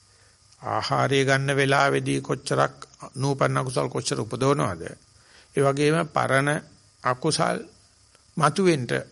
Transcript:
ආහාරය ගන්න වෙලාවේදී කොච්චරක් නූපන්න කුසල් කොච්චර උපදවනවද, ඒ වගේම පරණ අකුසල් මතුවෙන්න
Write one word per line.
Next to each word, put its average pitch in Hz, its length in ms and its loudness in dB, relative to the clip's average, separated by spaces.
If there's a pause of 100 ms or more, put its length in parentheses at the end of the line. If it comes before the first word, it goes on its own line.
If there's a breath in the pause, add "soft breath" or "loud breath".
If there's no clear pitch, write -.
(640 soft breath)
ආහාරය 131 640 0
ගන්න 135 320 0
වෙලාවේදී 139 640 2
කොච්චරක් 139 640 -2 (260)
නූපන්න 135 520 0
කුසල් 131 240 -2
කොච්චර 131 320 -4
උපදවනවද, 123 640 -2 (720 soft breath)
ඒ - 80 2
වගේම 147 360 2 (100)
පරණ 135 420 2 (520)
අකුසල් 151 560 0 (800)
මතුවෙන්න 151 500 2 (260)